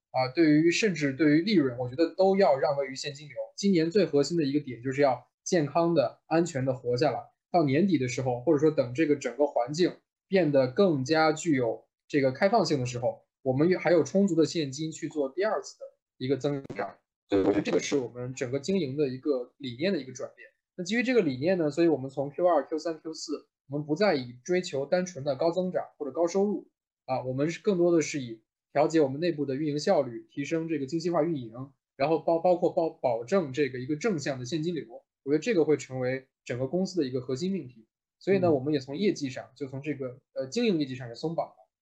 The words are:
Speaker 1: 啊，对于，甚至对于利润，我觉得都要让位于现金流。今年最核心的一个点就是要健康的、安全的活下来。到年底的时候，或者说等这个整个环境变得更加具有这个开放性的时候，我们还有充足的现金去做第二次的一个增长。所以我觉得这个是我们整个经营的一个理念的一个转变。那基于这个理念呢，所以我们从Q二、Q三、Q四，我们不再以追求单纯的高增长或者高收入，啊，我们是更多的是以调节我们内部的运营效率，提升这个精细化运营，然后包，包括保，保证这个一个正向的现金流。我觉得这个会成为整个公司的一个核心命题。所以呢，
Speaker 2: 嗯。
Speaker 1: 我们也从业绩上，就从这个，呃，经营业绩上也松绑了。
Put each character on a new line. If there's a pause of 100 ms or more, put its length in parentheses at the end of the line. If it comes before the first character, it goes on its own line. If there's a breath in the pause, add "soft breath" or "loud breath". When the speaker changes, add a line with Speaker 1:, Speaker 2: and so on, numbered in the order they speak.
(120)
Speaker 1:
啊，
对
于，
甚
至
对
于
利
润，
我
觉
得
都
要
让
位
于
现
金
流。 (220)
今
年
最
核
心
的
一
个
点
就
是
要 (160)
健
康
的、
安
全
的
活
下
来。 (320)
到
年
底
的
时
候，
或
者
说
等
这
个
整
个
环
境 (300)
变
得
更
加
具
有 (240)
这
个
开
放
性
的
时
候， (180)
我
们
还
有
充
足
的
现
金
去
做
第
二
次
的 (320)
一
个
增 (120)
长。 (320)
所
以
我
觉
得
这
个
是
我
们
整
个
经
营
的
一
个
理
念
的
一
个
转
变。 (280)
那
基
于
这
个
理
念
呢，
所
以
我
们
从
Q
二、
Q
三、
Q
四， (200)
我
们
不
再
以
追
求
单
纯
的
高
增
长 (120)
或
者
高
收
入， (360)
啊，
我
们
是
更
多
的
是
以 (280)
调
节
我
们
内
部
的
运
营
效
率，
提
升
这
个
精
细
化
运
营， (240)
然
后
包，
包
括
保，
保
证
这
个
一
个
正
向
的
现
金
流。 (380)
我
觉
得
这
个
会
成
为 (180)
整
个
公
司
的
一
个
核
心
命
题。 (320)
所
以
呢，
Speaker 2:
嗯。
Speaker 1:
我
们
也
从
业
绩
上，
就
从
这
个， (160)
呃，
经
营
业
绩
上
也
松
绑
了。 (260)